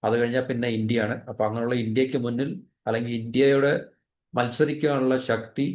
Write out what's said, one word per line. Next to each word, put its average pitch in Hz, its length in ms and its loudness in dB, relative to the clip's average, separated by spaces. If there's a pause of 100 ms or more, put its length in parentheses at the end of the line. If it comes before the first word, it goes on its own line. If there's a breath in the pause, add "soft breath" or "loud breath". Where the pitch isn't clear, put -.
അത് 107 140 2
കഴിഞ്ഞാൽ 120 300 0
പിന്നെ 120 180 -2 (100)
ഇന്ത്യയാണ്. 110 380 0 (140)
അപ്പൊ 110 180 -4
അങ്ങനെയുള്ള 117 360 -2
ഇന്ത്യക്ക് 127 420 0
മുന്നിൽ 123 240 -4 (360)
അല്ലെങ്കിൽ 117 340 -2
ഇന്ത്യയോട് 139 520 4 (600)
മത്സരിക്കാനുള്ള 131 840 2 (140)
ശക്തി 117 440 -2